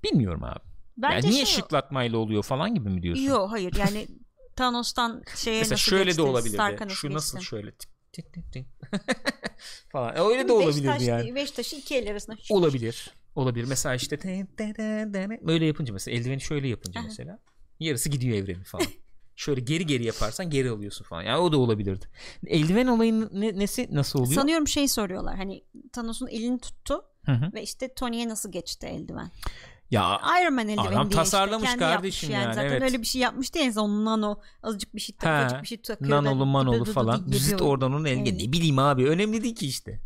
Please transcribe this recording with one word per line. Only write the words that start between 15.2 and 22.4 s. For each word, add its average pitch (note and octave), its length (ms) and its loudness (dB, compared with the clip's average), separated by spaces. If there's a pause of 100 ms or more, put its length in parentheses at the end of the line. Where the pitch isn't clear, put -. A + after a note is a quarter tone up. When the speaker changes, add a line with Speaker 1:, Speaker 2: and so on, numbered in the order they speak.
Speaker 1:
böyle D#3+ 180 4
yapınca D3 280 0
mesela A2+ 240 -4
eldiveni C3 240 -2
şöyle C#3 260 -2
yapınca G#2+ 320 -4
Speaker 2:
Aha. A#3 80 -8
Speaker 1:
mesela C3 320 -12 (400)
yarısı D#3 300 -2
gidiyor B2 280 0
evreni F#2+ 260 -4
falan. - 280 -4
Speaker 2:
<laughs> - 40 -16 (440)
Speaker 1:
Şöyle C3+ 220 -2
geri D#3+ 240 0
geri B2+ 200 2
yaparsan A2+ 440 -2
geri C3+ 200 2
alıyorsun G#2 360 -8
falan. E2+ 180 -8
Yani A#2 140 0
o E3+ 140 4
da D3+ 60 4
olabilirdi. G#2+ 480 2 (420)